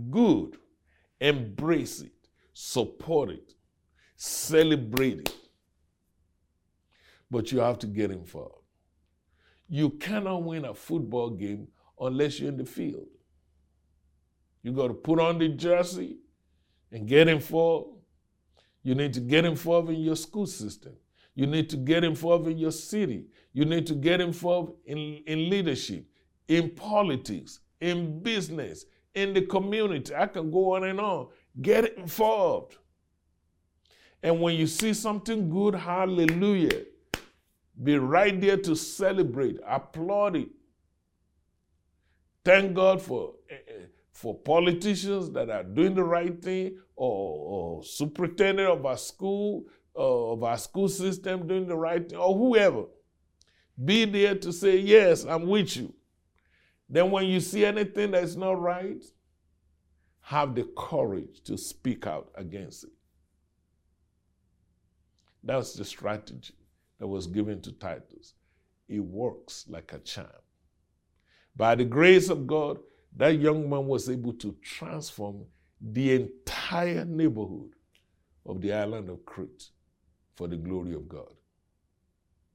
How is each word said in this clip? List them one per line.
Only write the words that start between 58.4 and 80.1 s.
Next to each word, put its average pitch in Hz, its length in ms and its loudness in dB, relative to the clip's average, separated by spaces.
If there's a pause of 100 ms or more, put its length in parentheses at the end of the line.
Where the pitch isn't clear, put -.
right, 180 420 -4 (1160)
have 143 320 -2
the 120 120 -2 (120)
courage 113 680 -4
to 104 120 -8
speak - 480 -8
out 78 300 -8
against 87 480 -14
it. - 100 -20 (2500)
That's 120 300 -4
the 101 100 -10
strategy - 720 -10 (460)
that 104 80 -8
was 98 180 -6
given 101 380 -4
to - 80 -14
Titus. - 640 -14 (520)
It 104 120 -6
works 101 680 -8
like 82 240 -16
a 73 80 -16
charm. - 280 -14 (1300)
By 117 200 6
the 120 100 2
grace 175 440 8
of 147 160 -2
God, 151 340 -2 (360)
that 147 240 4
young 151 300 2
man 139 160 -2
was 131 240 -2
able 120 240 -4
to 104 280 -10
transform 147 840 -12 (360)
the 123 320 0
entire 170 920 -2
neighborhood 110 720 -2 (720)
of 95 160 -10
the 101 100 -4
island 104 380 -6
of 87 160 -16
Crete - 440 -16 (640)